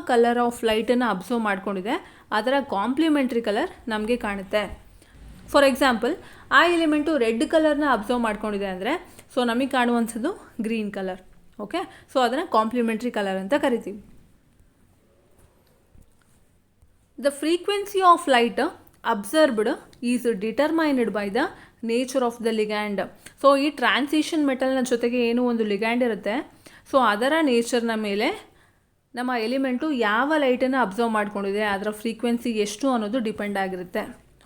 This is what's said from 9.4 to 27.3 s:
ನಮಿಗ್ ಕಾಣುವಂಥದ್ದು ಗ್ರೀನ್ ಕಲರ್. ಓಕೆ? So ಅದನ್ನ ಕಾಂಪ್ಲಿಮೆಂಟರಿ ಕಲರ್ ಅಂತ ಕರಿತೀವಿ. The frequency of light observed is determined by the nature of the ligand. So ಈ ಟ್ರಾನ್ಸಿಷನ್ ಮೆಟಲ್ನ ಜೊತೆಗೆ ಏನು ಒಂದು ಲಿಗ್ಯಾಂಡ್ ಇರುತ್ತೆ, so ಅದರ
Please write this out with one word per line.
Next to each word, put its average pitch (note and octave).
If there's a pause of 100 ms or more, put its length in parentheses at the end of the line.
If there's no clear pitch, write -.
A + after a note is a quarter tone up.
ನಮಿಗ್ B3
ಕಾಣುವಂಥದ್ದು A#3+
ಗ್ರೀನ್ G#3+
ಕಲರ್. F#3 (400)
ಓಕೆ? D#4
So C4+
ಅದನ್ನ B3+ (100)
ಕಾಂಪ್ಲಿಮೆಂಟರಿ A3+
ಕಲರ್ G3
ಅಂತ F#3+
ಕರಿತೀವಿ. A#3 (3250)
The C#4
frequency F4+
of E4+
light A#3+ (400)
observed A3 (340)
is A#3+
determined C4+
by G3+
the A3+ (420)
nature B3+
of A#3
the A3+
ligand. G#3 (420)
So C#4
ಈ D4
ಟ್ರಾನ್ಸಿಷನ್ C#4+
ಮೆಟಲ್ನ C4
ಜೊತೆಗೆ A#3+
ಏನು A#3+
ಒಂದು A#3
ಲಿಗ್ಯಾಂಡ್ A3+
ಇರುತ್ತೆ, G#3+ (400)
so C#4 (100)
ಅದರ A3+ (100)